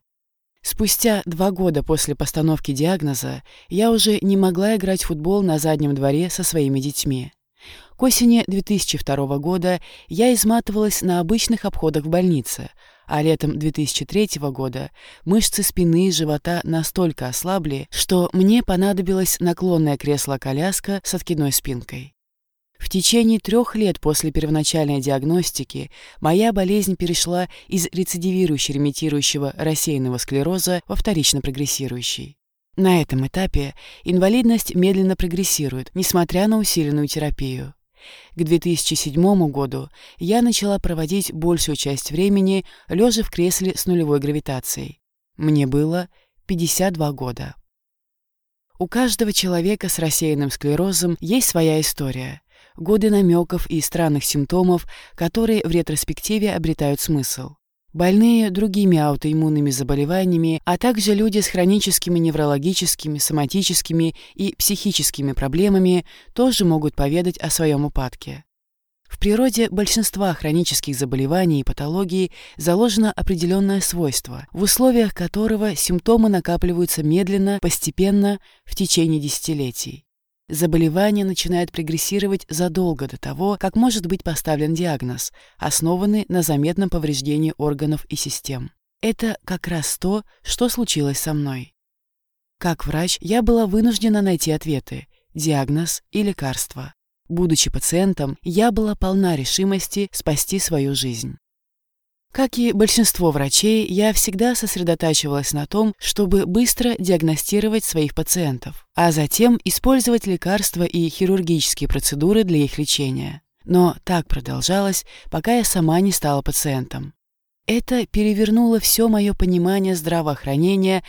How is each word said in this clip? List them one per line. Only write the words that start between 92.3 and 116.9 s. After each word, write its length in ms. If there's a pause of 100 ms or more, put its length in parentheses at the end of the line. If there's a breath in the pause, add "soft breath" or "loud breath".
Как 300
врач, 340
я 220
была 240
вынуждена 560
найти 260
ответы – 560 (300)
диагноз 720
и 140
лекарства. 720 (320)
Будучи 420
пациентом, 720
я 300
была 240
полна 400
решимости 760
спасти 460
свою 380
жизнь. 420 (920)
Как 280
и 140
большинство 580
врачей, 560
я 260
всегда 400
сосредотачивалась 1000
на 140
том, 320
чтобы 480
быстро 540
диагностировать 840
своих 300
пациентов, 800
а 180
затем 520
использовать 640
лекарства 560
и 260
хирургические 800
процедуры 560
для 160
их 180
лечения. 640 (240)
Но 380
так 240
продолжалось, 800 (260 loud breath)
пока 240
я 80
сама 380
не 100
стала 320
пациентом. 720 (500)